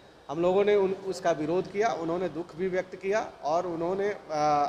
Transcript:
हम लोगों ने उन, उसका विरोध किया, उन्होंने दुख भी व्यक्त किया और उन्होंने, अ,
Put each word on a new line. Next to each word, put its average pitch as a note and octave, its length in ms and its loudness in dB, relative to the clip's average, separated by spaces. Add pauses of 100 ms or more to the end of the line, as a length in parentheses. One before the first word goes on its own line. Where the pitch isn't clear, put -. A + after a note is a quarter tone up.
(300)
हम D#3 120 -2
लोगों F#3 220 4
ने G#3 120 4
उन, F#3+ 160 4
उसका F#3+ 380 -2
विरोध E3 420 0
किया, G#3 160 0
उन्होंने E3 400 -2
दुख D#3 280 -10
भी F#3 120 -2
व्यक्त F#3 280 -4
किया G3 360 -2 (100)
और E3 240 0
उन्होंने, F3+ 420 -2
अ, - 240 -8 (360)